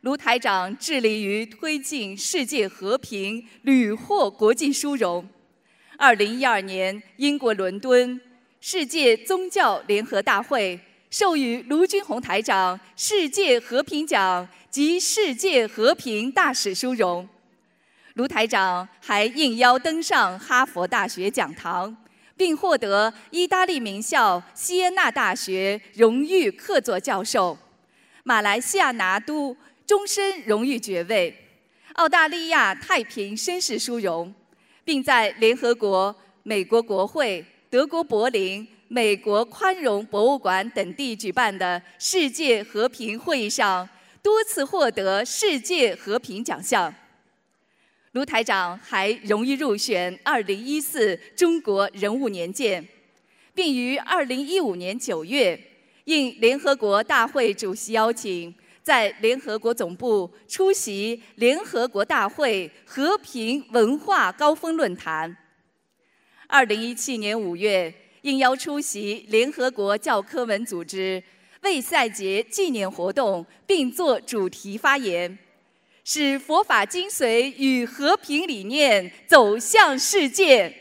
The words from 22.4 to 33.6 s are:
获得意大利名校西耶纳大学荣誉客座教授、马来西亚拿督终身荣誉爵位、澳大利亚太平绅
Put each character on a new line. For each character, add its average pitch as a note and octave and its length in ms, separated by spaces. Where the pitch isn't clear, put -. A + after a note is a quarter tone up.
获 E4 200
得 G#3+ 360
意 F4 180
大 F#4 180
利 F4 140
名 G3+ 220
校 G#3+ 420
西 - 220
耶 F4+ 140
纳 F#4 200
大 A3 240
学 F#3+ 460
荣 A3+ 280
誉 D4+ 300
客 E4+ 300
座 G3 180
教 G3 240
授、 F#3 340
马 A#3 180
来 G#3 180
西 D#4 180
亚 D#4 140
拿 G3 260
督 C#4+ 380
终 G4+ 180
身 G4 360
荣 G#3+ 260
誉 C#4 100
爵 F#3+ 280
位、 F3+ 280
澳 E4 160
大 D#4+ 180
利 E4 220
亚 A#3+ 260
太 D#4 260
平 G#3 320
绅 F4 280